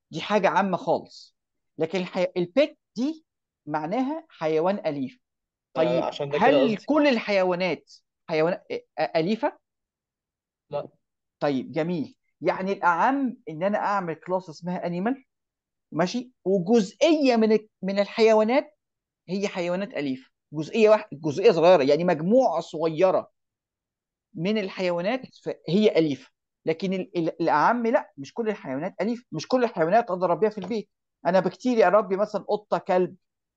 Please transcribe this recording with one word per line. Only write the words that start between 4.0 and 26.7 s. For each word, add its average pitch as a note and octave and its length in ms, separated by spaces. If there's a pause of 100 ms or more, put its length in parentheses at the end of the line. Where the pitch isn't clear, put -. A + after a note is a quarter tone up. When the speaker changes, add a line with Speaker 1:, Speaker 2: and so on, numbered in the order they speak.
Speaker 1:
حيوان E3 560
أليف. C#3+ 340 (560)
Speaker 2:
آه، - 40
Speaker 1:
طيب، B2+ 240
Speaker 2:
عشان C#3+ 260
ده D3 80
كده G3+ 100
Speaker 1:
هل C#4 160
Speaker 2:
قصدي. A3+ 220
Speaker 1:
كل D4 220
الحيوانات F#3 880 (340)
حيوان-، D#3+ 340 (100)
آه، - 120 (160)
آه، D3+ 200
أليفة؟ A3 380 (1120)
Speaker 2:
لا. C#3+ 180 (520)
Speaker 1:
طيب، C3+ 320
جميل. D#3+ 440 (260)
يعني F3+ 300
الأعم A3 640 (120)
إن D#3+ 140
أنا G3+ 140
أعمل F#3 360
كلاس F3+ 360
اسمها E3+ 380
أنيمال، G3 380 (680)
ماشي؟ F#3 400 (140)
وجزئية A#3 880
من A3 160
ال-، G#3+ 160 (140)
من G3 180
الحيوانات A3 680 (580)
هي G3 200
حيوانات F3 460
أليفة. C3+ 380 (220)
جزئية D#3+ 360
واحدة، G#3+ 240
جزئية D#3 380
صغيرة، E3 320
يعني D3 200
مجموعة F3+ 580
صغيرة D#3+ 680 (1000)
من G3 240
الحيوانات F#3+ 640 (140)
فهي E3 640
أليفة. D3 320 (340)
لكن E3+ 280